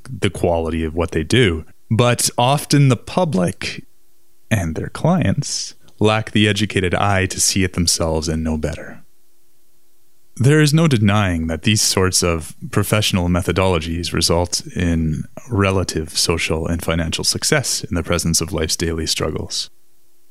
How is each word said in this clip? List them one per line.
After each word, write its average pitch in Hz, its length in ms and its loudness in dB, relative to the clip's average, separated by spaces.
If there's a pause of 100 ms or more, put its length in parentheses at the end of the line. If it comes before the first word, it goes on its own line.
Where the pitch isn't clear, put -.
the 104 220 -2
quality 82 540 0
of 78 100 -4
what 82 160 0
they 80 140 -2
do, 87 400 2 (260)
but 120 480 2
often 139 500 4
the 123 80 4
public - 880 -2 (640)
and 90 240 -2
their - 160 -6
clients - 840 -2 (260)
lack 107 320 2
the 104 160 4
educated 98 460 0
eye 95 320 2
to 92 140 -6
see - 220 0
it 90 120 -2
themselves 82 540 0
and 80 140 -2
know 80 140 -2
better. 76 440 -8 (1400)
There 143 240 4
is 147 140 4
no 160 140 4
denying 101 580 2
that 80 160 -4
these 107 180 2
sorts - 420 2
of 85 340 -2 (160)
professional 101 560 0
methodologies 85 840 0
result 85 540 0 (100)
in 82 480 0 (240)
relative 95 720 0
social 80 480 -2
and 85 160 -2
financial 82 400 -2
success - 640 -2
in - 100 -6
the 85 80 -2
presence 85 380 0
of 80 120 -4
life's 80 240 -2
daily 82 300 -4
struggles. - 640 -6 (600)